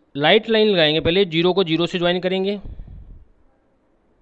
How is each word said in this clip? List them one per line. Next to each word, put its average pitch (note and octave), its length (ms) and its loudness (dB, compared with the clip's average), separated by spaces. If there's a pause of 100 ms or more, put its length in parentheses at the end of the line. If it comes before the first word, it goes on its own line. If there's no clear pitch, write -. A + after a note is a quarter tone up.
(160)
लाइट F#3 320 2
लाइन A3 200 2
लगाएंगे। D#3+ 320 2
पहले E3+ 240 2
ज़ीरो E3+ 280 0
को F#3+ 120 0
ज़ीरो D#3+ 220 0
से F#3 120 -6
ज्वाइन F3 220 0
करेंगे, F#3+ 400 -4 (1600)